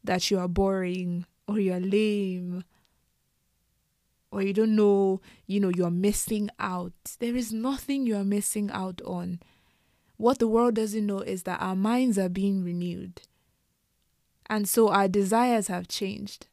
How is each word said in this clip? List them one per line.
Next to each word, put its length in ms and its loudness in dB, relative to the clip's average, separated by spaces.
that 260 -2
you 80 2
are 100 -2
boring 760 -2
or 120 -2
you're 220 0
lame 840 -2
or 120 -4
you 100 -2
don't 240 4
know, 460 4
you 120 -2
know, 120 2
you're 200 0
missing 680 0
out. 600 -8
There 160 -4
is 160 -4
nothing 560 -4
you 100 0
are 80 -2
missing 460 -2
out 360 -8
on. 340 -8
What 200 4
the 100 2
world 260 4
doesn't 320 -2
know 140 -2
is 240 -6
that 180 -6
our 140 -4
minds 420 2
are 100 0
being 340 0
renewed. 600 -6
And 240 0
so 200 6
our 200 4
desires 600 2
have 200 -6
changed. 640 -8